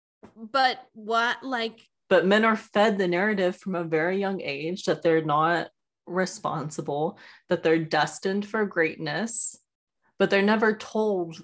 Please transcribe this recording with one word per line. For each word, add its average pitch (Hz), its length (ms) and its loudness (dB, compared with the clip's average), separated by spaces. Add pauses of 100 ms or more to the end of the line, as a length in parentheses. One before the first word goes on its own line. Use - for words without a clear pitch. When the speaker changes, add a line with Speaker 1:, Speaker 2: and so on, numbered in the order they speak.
(360)
Speaker 1:
But 240 440 0 (140)
what, 226 500 -2
like, 233 380 -6 (280)
Speaker 2:
But 175 160 6
men 214 200 4
are 220 100 4
fed 214 420 2
the 190 100 0
narrative 185 500 0
from 190 180 -8
a 175 80 -4
very 165 360 0
young 196 220 -4
age 147 440 -6
that 160 160 0
they're 160 240 4
not 160 440 2 (360)
responsible, 156 1120 -4 (320)
that 170 140 0
they're 165 200 4
destined 165 640 -2
for 214 200 -2
greatness, 165 920 -4 (640)
but 196 100 2
they're 196 120 4
never 214 340 4
told 202 680 -4